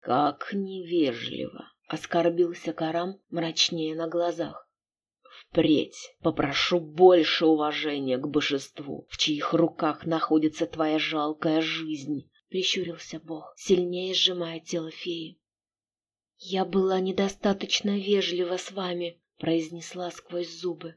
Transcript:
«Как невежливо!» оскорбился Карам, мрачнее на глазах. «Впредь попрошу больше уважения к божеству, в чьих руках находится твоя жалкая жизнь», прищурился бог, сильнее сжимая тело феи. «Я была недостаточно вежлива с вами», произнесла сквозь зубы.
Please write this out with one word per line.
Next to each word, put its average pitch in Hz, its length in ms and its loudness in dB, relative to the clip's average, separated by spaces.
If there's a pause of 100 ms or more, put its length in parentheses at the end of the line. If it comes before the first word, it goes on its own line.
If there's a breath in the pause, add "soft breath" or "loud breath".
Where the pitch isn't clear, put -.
«Как 143 520 -2
невежливо!» 170 1160 -4 (200)
оскорбился 170 800 0
Карам, 170 480 -4 (100)
мрачнее 160 680 -2
на 165 120 -4
глазах. 165 580 -2 (580)
«Впредь - 1000 0
попрошу 156 580 0
больше 165 640 8
уважения 147 720 2
к 143 120 -4
божеству, 143 800 -2
в - 80 -16
чьих 151 360 0
руках 160 520 0
находится 156 640 2
твоя 156 320 0
жалкая 156 600 0
жизнь», 156 680 -6 (180)
прищурился 175 720 -4
бог, 160 380 -12
сильнее 180 560 0
сжимая 170 480 0
тело 165 280 -6
феи. 170 480 -10 (1000)
«Я 185 260 -2
была 190 380 2
недостаточно 196 1000 0
вежлива 180 560 0
с 185 160 -8
вами», 175 500 -6 (160)
произнесла 165 720 -4
сквозь 175 380 -8
зубы. 165 480 -8